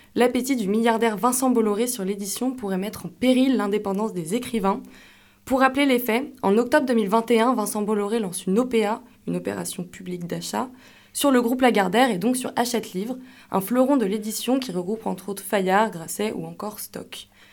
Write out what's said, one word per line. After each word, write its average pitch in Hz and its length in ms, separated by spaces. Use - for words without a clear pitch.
L'appétit 254 400
du 202 140
milliardaire 226 480
Vincent 254 320
Bolloré 214 380
sur 196 180
l'édition 202 460
pourrait 196 260
mettre 196 280
en 170 40
péril 254 480
l'indépendance 202 560
des 170 200
écrivains. 226 480
Pour 254 160
rappeler 262 260
les 254 140
faits, 247 420
en 196 160
octobre 254 280
deux 254 80
mille 208 160
vingt 226 220
et 226 100
un, 254 120
Vincent 214 280
Bolloré 208 380
lance 180 260
une 190 140
O 254 40
P 233 220
A, 214 160
une 175 80
opération 180 480
publique 180 420
d'achat, 175 440
sur - 180
le 247 120
groupe 247 180
Lagardère 226 500
et 190 80
donc 240 200
sur 254 180
Hachette 240 380
Livre, 226 240
un 196 80
fleuron 254 380
de 220 80
l'édition 214 520
qui 254 140
regroupe 180 340
entre 185 220
autres 202 160
Fayard, 202 480
Grasset 170 400
ou 165 140
encore 202 340
Stock. - 480